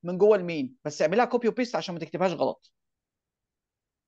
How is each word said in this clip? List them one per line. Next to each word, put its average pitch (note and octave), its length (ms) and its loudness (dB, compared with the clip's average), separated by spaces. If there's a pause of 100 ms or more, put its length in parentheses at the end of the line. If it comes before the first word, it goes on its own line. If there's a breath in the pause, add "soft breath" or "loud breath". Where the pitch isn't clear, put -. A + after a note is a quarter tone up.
من F3+ 140 -4
جوه G#3 200 6
المين، E3 380 -4 (100)
بس G3 160 -4
اعملها G3+ 240 4
كوبي A#3+ 220 0
وبيست A#3 280 -2
عشان E3+ 200 -6
ما E3+ 40 -8
تكتبهاش F3 320 -2
غلط. C3+ 420 -4 (1300)